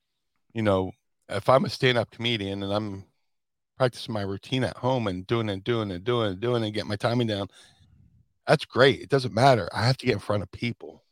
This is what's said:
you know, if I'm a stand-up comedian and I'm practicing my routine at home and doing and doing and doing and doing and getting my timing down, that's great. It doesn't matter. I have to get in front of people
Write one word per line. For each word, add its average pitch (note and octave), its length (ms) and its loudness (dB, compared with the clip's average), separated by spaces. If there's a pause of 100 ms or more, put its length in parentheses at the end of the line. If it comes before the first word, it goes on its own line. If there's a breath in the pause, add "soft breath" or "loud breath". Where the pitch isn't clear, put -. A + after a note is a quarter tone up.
(540)
you A2+ 80 -2
know, F#2+ 300 2 (360)
if G2 220 -2
I'm C3 160 4
a - 40 -6
stand-up A#2+ 400 0
comedian G2+ 520 -4
and G2 100 -4
I'm G2+ 320 -4 (720)
practicing - 380 -2
my G#2 80 -4
routine G2 420 -4
at - 140 -6
home B2 300 0
and F#2 180 -4
doing A#2 240 0
and F#2+ 120 -6
doing A2+ 280 -2
and F2 120 -8
doing A#2 300 0
and F#2 80 -10
doing A#2 240 0
and G#2+ 80 -4
getting G#2 160 -6
my G#2 80 -4
timing A#2+ 300 0
down, G2+ 220 -4 (1000 soft breath)
that's D3 180 2
great. B2 360 4
It - 100 -14
doesn't B2+ 240 0
matter. A2+ 400 4
I A2 120 -2
have C3 120 2
to B2 80 -12
get B2 80 2
in G2+ 60 -2
front G#2 220 -2
of F#2 100 -10
people - 600 -8